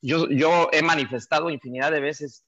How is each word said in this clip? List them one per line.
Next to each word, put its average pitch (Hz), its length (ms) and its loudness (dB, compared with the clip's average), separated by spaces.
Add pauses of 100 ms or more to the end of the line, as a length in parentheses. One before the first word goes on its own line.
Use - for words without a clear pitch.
yo, 160 280 0
yo 156 420 4
he 156 100 4
manifestado 156 680 -2
infinidad 131 400 -4
de 156 80 0
veces 147 480 -8